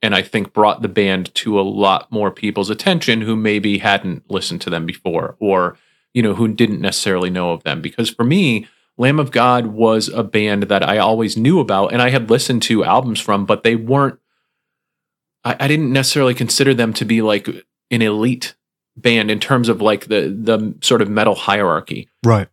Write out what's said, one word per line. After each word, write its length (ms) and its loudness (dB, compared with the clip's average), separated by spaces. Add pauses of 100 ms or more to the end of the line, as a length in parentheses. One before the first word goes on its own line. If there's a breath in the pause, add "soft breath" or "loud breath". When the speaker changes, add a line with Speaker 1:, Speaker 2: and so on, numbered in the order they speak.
Speaker 1:
and 120 0
I 80 2
think 320 -4
brought 280 2
the 60 -4
band 480 -2
to 240 -2
a 40 0
lot 480 0
more 180 -2
people's 400 -4
attention 520 0
who 140 -2
maybe 440 0
hadn't 500 -2
listened 320 -6
to 80 -10
them 160 -4
before 540 -6
or, 380 0 (360 soft breath)
you 80 0
know, 140 2
who 120 0
didn't 340 0
necessarily 480 -2
know 220 -2
of 120 -6
them. 180 -4
Because 280 -6
for 140 -4
me, 440 0 (300 soft breath)
Lamb 220 2
of 120 -2
God 360 2
was 420 2
a 140 -4
band 400 0
that 240 0
I 120 0
always 380 0
knew 220 4
about 340 0
and 80 2
I 80 2
had 200 -2
listened 340 2
to 220 0
albums 340 0
from, 260 -2
but 180 -2
they 120 2
weren't, 440 0 (1200)
I, 180 -4
I 60 0
didn't 260 2
necessarily 420 0
consider 400 0
them 180 0
to 120 -4
be, 180 2
like, 240 0 (420)
an 140 0
elite 500 -2 (420)
band 360 2
in 80 -2
terms 300 2
of, 120 0
like, 240 2
the, 240 0
the 520 -2
sort 200 2
of 80 0
metal 240 2
hierarchy. 760 -2 (140)
Speaker 2:
Right. 300 4